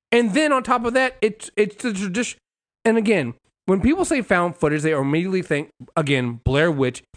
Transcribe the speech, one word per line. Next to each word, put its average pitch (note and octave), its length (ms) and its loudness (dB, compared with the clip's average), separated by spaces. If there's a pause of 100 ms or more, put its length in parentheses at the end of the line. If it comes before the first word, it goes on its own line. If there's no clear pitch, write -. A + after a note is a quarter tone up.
(120)
And A#3 220 2
then D4+ 180 2
on C4 120 2
top B3 220 0
of A#3 80 -2
that, B3+ 280 0
it's, G#3+ 340 -4
it's G#3 280 0
the A#3+ 100 -2
tradition. G3+ 460 -4 (460)
And A3+ 120 4
again, G3 360 0 (320)
when F#3+ 160 2
people E4 240 2
say C#4+ 160 0
found F3 360 0
footage, D3+ 260 0
they D#3 80 2
immediately D#3+ 500 0
think, D3+ 280 -4 (260)
again, C3 480 -2
Blair C#3+ 280 2
Witch. C3+ 300 -2 (160)